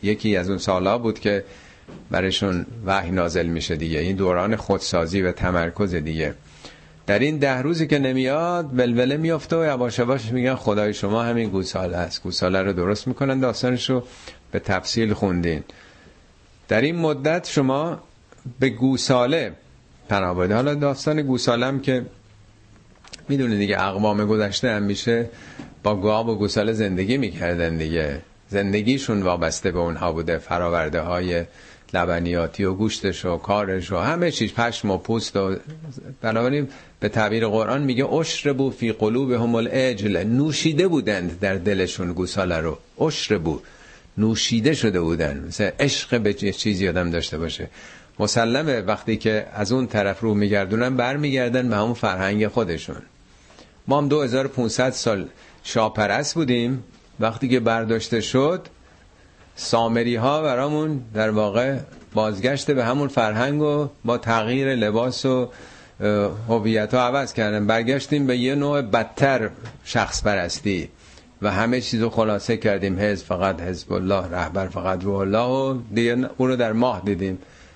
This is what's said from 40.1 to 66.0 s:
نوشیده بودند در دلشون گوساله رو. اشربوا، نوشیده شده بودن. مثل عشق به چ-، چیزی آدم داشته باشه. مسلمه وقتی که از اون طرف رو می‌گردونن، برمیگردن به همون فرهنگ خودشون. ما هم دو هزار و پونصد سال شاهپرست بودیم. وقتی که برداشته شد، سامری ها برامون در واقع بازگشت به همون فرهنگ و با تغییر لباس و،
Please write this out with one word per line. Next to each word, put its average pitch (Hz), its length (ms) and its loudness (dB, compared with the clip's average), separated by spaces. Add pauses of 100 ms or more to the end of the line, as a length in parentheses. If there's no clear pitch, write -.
نوشیده 147 640 2
بودند 95 520 0
در 98 160 0
دلشون 92 580 -2
گوساله 90 440 -2
رو. 80 200 -2 (240)
اشربوا، 98 580 0 (580)
نوشیده 113 560 2
شده 95 280 0
بودن. 78 460 -2
مثل 98 220 -2 (100)
عشق 135 420 0
به 104 120 2
چ-، 101 240 -4
چیزی 98 300 0
آدم 87 220 0
داشته 82 280 -4
باشه. 82 320 -8 (500)
مسلمه 117 600 0
وقتی 104 360 -2
که 107 360 0
از 101 180 -2
اون 127 160 0
طرف 98 320 0
رو 113 140 0
می‌گردونن، 104 600 0
برمیگردن 127 760 0
به 110 60 2
همون 110 180 2
فرهنگ 104 540 0
خودشون. 85 540 -4 (840)
ما 139 100 4
هم 147 100 2
دو 147 140 4
هزار 131 240 0
و 135 40 -4
پونصد 127 400 0
سال 101 360 0 (380)
شاهپرست 110 720 0
بودیم. 123 480 0 (360)
وقتی 110 280 0
که 127 120 4
برداشته 113 600 0
شد، 143 460 2 (880)
سامری 117 600 2
ها 135 260 2
برامون 151 600 0 (120)
در 110 160 2
واقع 107 480 2 (360)
بازگشت 107 580 0
به 131 140 2
همون 135 220 0
فرهنگ 127 540 2
و 147 280 0 (160)
با 117 120 0
تغییر 117 580 0
لباس 117 500 0
و، 127 240 2 (520)